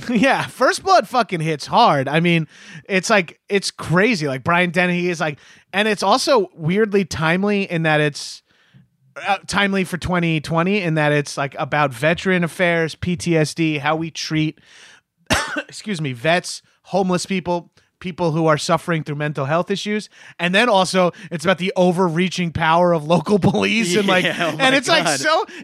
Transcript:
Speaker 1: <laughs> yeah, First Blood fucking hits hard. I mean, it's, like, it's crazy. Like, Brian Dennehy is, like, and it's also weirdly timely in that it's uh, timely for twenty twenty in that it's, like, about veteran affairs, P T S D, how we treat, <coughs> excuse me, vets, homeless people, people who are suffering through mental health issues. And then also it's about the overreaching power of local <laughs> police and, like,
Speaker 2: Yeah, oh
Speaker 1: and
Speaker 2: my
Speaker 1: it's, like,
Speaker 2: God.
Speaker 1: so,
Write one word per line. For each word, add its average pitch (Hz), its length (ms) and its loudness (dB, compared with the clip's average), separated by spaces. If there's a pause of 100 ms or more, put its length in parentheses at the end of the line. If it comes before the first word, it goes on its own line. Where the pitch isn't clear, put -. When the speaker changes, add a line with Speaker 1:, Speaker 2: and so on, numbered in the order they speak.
Speaker 1:
<laughs> - 80 -6
yeah, 220 360 2
First 277 380 -2
Blood 339 260 4
fucking 196 320 -2
hits 156 240 -4
hard. 165 420 4
I 156 140 2
mean, 170 260 2 (400)
it's, 190 220 -2
like, 202 400 0
it's 196 220 -2
crazy. 180 560 0
Like, 131 160 -6
Brian 175 260 2
Dennehy 175 400 0
is, 160 100 -4
like, 156 180 -4 (360)
and 208 140 0
it's 208 160 -2
also 220 500 2
weirdly 196 500 0
timely 190 680 0
in 165 140 -2
that 151 160 2
it's - 420 -4 (720)
uh, 190 220 -2 (100)
timely 196 360 0
for 175 140 -6
twenty 170 440 -2
twenty 180 400 0
in 165 140 0
that 151 160 2
it's, 147 260 -2
like, 139 220 -6
about 147 340 0
veteran 175 500 0
affairs, 170 520 -2
P 180 200 -4
T 165 220 0
S 156 160 2
D, 156 240 -2
how 147 180 0
we 165 160 -6
treat, 156 480 -4 (680)
<coughs> - 280 -2 (100)
excuse 190 340 -8
me, 135 120 -4
vets, 160 480 -2 (220)
homeless 185 420 0
people, 175 460 -4 (280)
people 170 320 -4
who 160 160 0
are 151 100 4
suffering 165 460 -2
through 151 120 -8
mental 151 300 -4
health 170 260 -2
issues. 208 380 -4 (280)
And 180 160 0
then 220 140 4
also 185 440 2 (200)
it's 165 140 -6
about 185 120 2
the 180 200 -2
overreaching 180 720 0
power 170 400 4
of 156 140 -2
local 175 340 2
<laughs> 185 120 4
police 202 440 0
and, 202 120 2
like, 185 180 4
Speaker 2:
Yeah, 160 140 -2
oh 170 100 0
Speaker 1:
and - 100 -4
Speaker 2:
my 262 160 4
Speaker 1:
it's, 262 140 0
like, 320 160 2
Speaker 2:
God. 147 140 0
Speaker 1:
so, 320 260 0 (180)